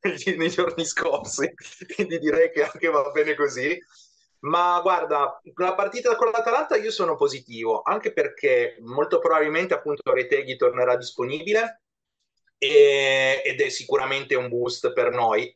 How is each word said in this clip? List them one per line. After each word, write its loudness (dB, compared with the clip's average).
negli, -4
nei 0
giorni -2
scorsi, -2
quindi -2
direi 2
che 0
anche -2
va 0
bene 0
così. -2
Ma 2
guarda, 0
la 0
partita 0
con 2
l'Atalanta 0
io 0
sono -2
positivo, -2
anche -2
perché 0
molto 0
probabilmente 0
appunto -4
Retegui 0
tornerà 2
disponibile -4
e, 6
ed -2
è 0
sicuramente -2
un 0
boost -2
per 2
noi, 0